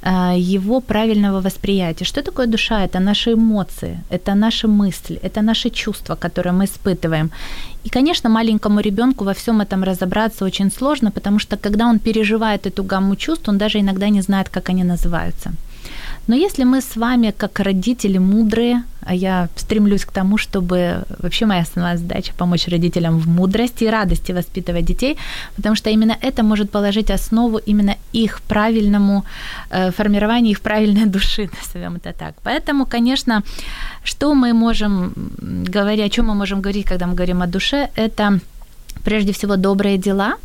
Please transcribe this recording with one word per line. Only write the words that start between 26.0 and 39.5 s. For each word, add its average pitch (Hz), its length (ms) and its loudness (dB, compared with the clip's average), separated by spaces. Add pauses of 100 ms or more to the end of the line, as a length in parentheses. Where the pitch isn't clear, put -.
это 254 220 0
может 214 280 2
положить 202 380 2
основу 220 560 0
именно 208 300 2 (180)
их 226 340 0
правильному, 208 760 2 (480)
э, 185 200 0
формированию 208 600 2
их 196 80 0
правильной 214 460 2
<laughs> 202 60 4
души, 196 380 0 (120)
назовем 175 340 -10
это 175 180 -10
так. 156 200 -10 (100)
Поэтому, 277 420 -2
конечно, 240 560 0 (600)
что 294 320 0
мы 247 180 4
можем, 214 600 2 (280)
м, 180 320 -4
говорить, 208 320 2
о 202 40 0
чем 233 200 2
мы 208 60 0
можем 196 260 -2
говорить, 196 240 -2
когда 180 220 0
мы 180 80 0
говорим 180 260 0
о 175 60 0
душе, 269 480 -2
это 208 440 2 (640)
прежде 208 280 0
всего 202 240 -2